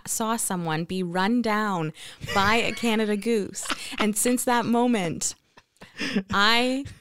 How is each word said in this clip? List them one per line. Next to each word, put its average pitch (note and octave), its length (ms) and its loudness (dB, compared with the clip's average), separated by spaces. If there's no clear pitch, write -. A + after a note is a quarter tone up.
saw A3+ 300 -2
someone E3+ 480 -2
be F#3 180 -4
run F#3 400 0
down G#3 500 0
by G3+ 220 4
a G#3+ 160 0
Canada G#3+ 440 0
goose, G#3+ 500 -2
and G#3+ 180 0
since B3 280 2
that A#3+ 200 2
moment, A#3 720 0
I A#3+ 520 4